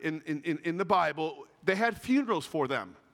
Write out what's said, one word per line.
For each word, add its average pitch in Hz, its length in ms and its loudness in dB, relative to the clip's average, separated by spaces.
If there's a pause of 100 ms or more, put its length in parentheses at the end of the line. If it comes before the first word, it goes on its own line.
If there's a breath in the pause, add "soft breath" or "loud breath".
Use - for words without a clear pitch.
in, 156 220 -2
in, 151 160 -4
in, 151 240 -2
in 170 120 0
the 196 60 0
Bible, 160 640 0 (160)
they 190 120 4
had 226 220 0
funerals 240 480 2
for 147 220 0
them. 107 300 -4 (160)